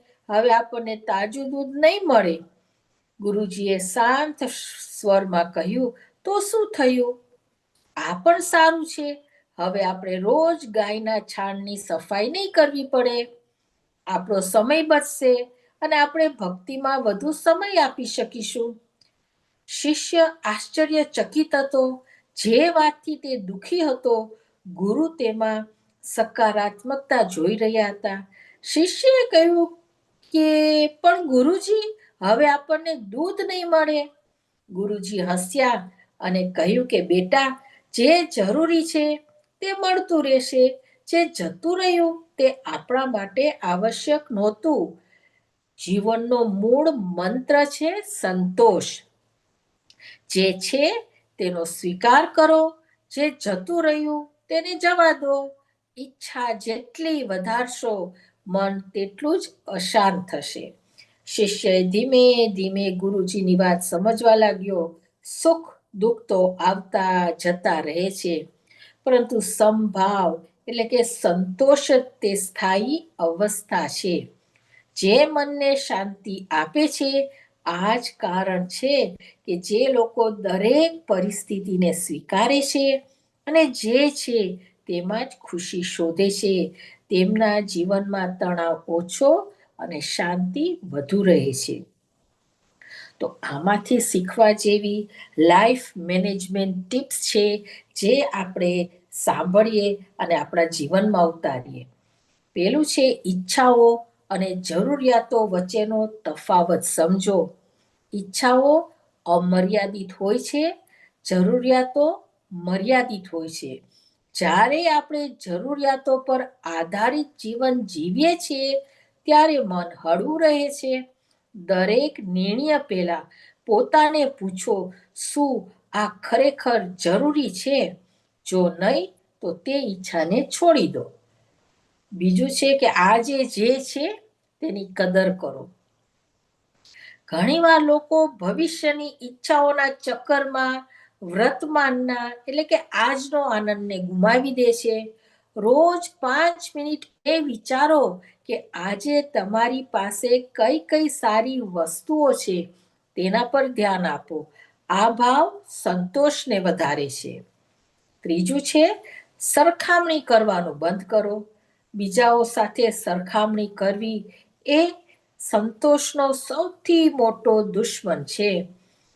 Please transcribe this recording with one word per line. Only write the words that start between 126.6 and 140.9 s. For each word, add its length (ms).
જરૂરી 640
છે? 460
જો 340
નહીં, 320
તો 100
તે 260
ઈચ્છાને 720
છોડી 360
દો." 240
બીજું 340
છે 280
કે 80
આજે 580
જે 400
છે 360
તેની 240
કદર 520
કરો. 320
ઘણીવાર 520
લોકો 460
ભવિષ્યની 960
ઈચ્છાઓના 680
ચક્કરમાં 960